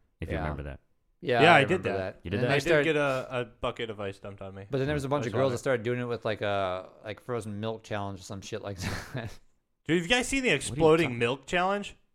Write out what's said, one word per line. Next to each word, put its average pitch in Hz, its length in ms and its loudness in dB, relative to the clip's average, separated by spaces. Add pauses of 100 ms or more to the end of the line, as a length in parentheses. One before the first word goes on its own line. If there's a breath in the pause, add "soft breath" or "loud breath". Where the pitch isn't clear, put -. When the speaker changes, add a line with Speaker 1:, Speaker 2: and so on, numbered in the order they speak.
(200)
Speaker 1:
if 82 80 -8
you - 60 -4
Speaker 2:
Yeah. 95 80 -4
Speaker 1:
remember 71 220 -6
that. 69 160 -12 (400)
Speaker 2:
Yeah, 123 220 4
Speaker 3:
Yeah, 165 120 10
Speaker 2:
I 151 40 10
Speaker 3:
I - 20 8
did 139 100 2 (100)
Speaker 2:
remember 101 100 -4
Speaker 3:
that. 98 80 -2
Speaker 2:
that. 95 260 -6
Speaker 1:
You - 60 -8
did 101 80 0
Speaker 2:
And 127 60 2
then 123 60 2
Speaker 1:
that? 135 40 4
Speaker 3:
I 143 40 2
Speaker 2:
they 139 60 -2
Speaker 3:
did 151 40 -2
Speaker 2:
started 151 160 6
Speaker 3:
get 151 120 2
a, 135 340 0
a 123 140 -4
bucket 117 460 -6
of 104 100 -10
ice 98 180 -6
dumped 98 240 -14
on 95 120 -12
me. 98 160 -14
Speaker 2:
But 135 80 -2
then 135 80 0
there 147 80 -2
was 143 100 -2
a 139 40 -6
bunch 139 160 0
Speaker 3:
I - 20 -2
Speaker 2:
of 113 60 -2
Speaker 3:
saw 104 60 -2
Speaker 2:
girls 131 140 4
Speaker 3:
that. - 40 -2
Speaker 2:
that - 20 -6
started 127 260 0
doing 123 160 -2
it 123 40 -4
with, 120 200 -6
like, 107 160 -2
a, 98 480 -2 (160)
like, 107 160 -10
frozen 107 400 -6
milk 110 240 -6
challenge 98 360 -6
or - 40 -18
some 98 160 -12
shit 98 220 -10
like 98 160 -8
<laughs> 92 360 -6
that. 117 160 -6 (560)
Speaker 3:
Dude, 165 120 2
have 175 40 2
you 165 60 -8
guys 247 180 4
seen 269 160 -2
the 247 60 2
Speaker 1:
What - 20 4
are 165 40 6
you - 20 4
Speaker 3:
exploding 156 520 4
Speaker 1:
talking 120 100 -4
Speaker 3:
milk 120 280 0
challenge? 190 500 -2 (180)